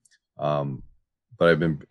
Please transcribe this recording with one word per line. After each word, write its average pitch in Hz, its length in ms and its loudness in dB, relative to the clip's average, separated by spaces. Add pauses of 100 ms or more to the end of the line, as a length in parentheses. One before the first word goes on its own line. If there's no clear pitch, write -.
(400)
um, 71 440 -4 (540)
but 87 100 4
I've 82 120 4
been 80 300 -2